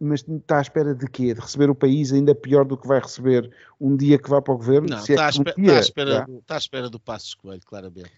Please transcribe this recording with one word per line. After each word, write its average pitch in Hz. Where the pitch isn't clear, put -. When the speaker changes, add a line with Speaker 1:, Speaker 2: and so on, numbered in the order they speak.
Speaker 1:
mas 147
está 156
à 143
espera 143
de 127
quê? 123
De 110
receber 139
o 139
país 135
ainda 143
pior 139
do 135
que 123
vai 135
receber 123
um 139
dia 143
que 139
vá 139
para 135
o -
governo? 135
Speaker 2:
Não, 127
Speaker 1:
Se 107
é 143
Speaker 2:
está 151
à 143
Speaker 1:
que 143
um 139
Speaker 2:
espe-, 170
Speaker 1:
dia, 202
Speaker 2:
está 143
à 113
espera 139
Speaker 1:
tá? 135
Speaker 2:
do, 127
está 160
à -
espera 127
do 117
Passos -
Coelho, 95
claramente, 92